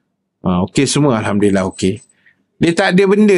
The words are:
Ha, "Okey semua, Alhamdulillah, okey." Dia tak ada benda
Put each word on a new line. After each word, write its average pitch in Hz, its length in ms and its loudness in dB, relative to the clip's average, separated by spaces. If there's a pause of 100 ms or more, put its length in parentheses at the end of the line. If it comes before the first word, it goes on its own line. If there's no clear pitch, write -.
(400)
Ha, 90 240 -2
"Okey 131 240 -2
semua, 143 320 0
Alhamdulillah, 101 480 -2
okey." 95 320 -4 (600)
Dia 165 120 0
tak 185 240 0
ada 196 80 4
benda 202 340 2